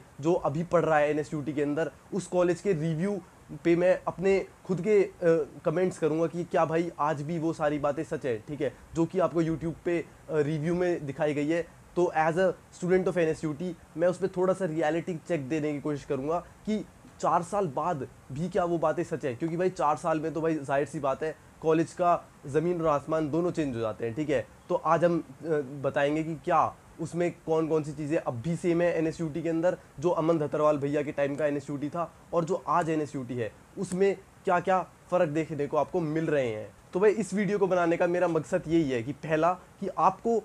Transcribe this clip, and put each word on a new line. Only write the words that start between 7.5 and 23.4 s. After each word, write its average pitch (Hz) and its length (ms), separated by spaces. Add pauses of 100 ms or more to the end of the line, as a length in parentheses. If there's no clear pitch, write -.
सारी 151 260
बातें 147 240
सच 147 220
है, 110 220
ठीक 147 140
है, 131 120 (220)
जो 165 100
कि 180 140
आपको 165 240
YouTube 160 300 (120)
पे, 175 140
अ, - 60 (260)
रिव्यू 156 440
में 175 300
दिखाई 151 280
गई 147 140
है। 165 200 (280)
तो 175 220
as 156 180
a 185 180 (260)
student 185 320
of 160 60
एनएसयूटी, 165 580 (220)
मैं 165 100
उस 180 100
पे 185 100
थोड़ा 185 260
सा 185 120
रियलिटी 160 500
चेक 151 340
देने 151 240
की 143 60
कोशिश 147 240
करूँगा 147 360
कि 202 460 (360)
चार 170 220
साल 202 240
बाद 147 400 (240)
भी 156 180
क्या 185 140
वो 170 140
बातें 160 260
सच 151 220
है, 123 100
क्योंकि 165 220
भाई 185 120
चार 170 260
साल 160 240
में 156 140
तो 160 80
भाई 160 140
जाहिर 143 320
सी 160 120
बात 135 240
है 156 120 (260)
कॉलेज 160 320
का 175 360 (180)
ज़मीन 160 340
और 160 60
आसमान 151 420
दोनों 165 220